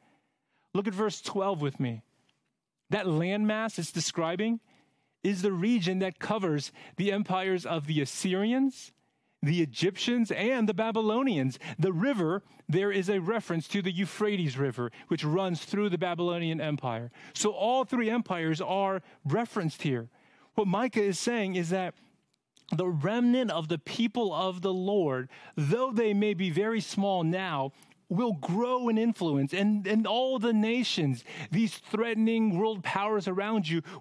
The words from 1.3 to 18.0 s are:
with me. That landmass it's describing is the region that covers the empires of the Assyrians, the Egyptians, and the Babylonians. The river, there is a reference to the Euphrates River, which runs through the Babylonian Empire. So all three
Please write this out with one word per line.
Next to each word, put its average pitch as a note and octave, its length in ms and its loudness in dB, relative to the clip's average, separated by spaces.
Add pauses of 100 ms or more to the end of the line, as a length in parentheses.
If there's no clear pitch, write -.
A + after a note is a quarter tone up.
with C#3+ 180 -4
me. A#2 220 -2 (880)
That G3 160 0
landmass G#3 720 0
it's E3 120 -6
describing F3 680 -2 (640)
is G3 180 0
the G3 120 2
region F#3 460 2
that F#3+ 200 -2
covers F3 540 0 (240)
the G3 160 2
empires F#3 500 0
of D#3 220 -2
the D3+ 160 0
Assyrians, A3 880 0 (520)
the E3 180 4
Egyptians, G3 720 0
and A3+ 360 2
the G#3+ 60 2
Babylonians. G#3+ 840 0 (180)
The F#3 160 2
river, F#3+ 480 0 (260)
there G3 240 2
is F#3+ 160 0
a G3 140 2
reference E3+ 460 -2
to G3+ 160 -2
the F#3+ 80 -2
Euphrates F3+ 640 0
River, B2 340 -2 (180)
which E3 140 -2
runs F3 400 0
through G3+ 260 0
the F3 100 -2
Babylonian E3+ 600 -2
Empire. B2 520 -4 (240)
So G#3+ 160 0
all A#3+ 340 2
three A#3+ 240 0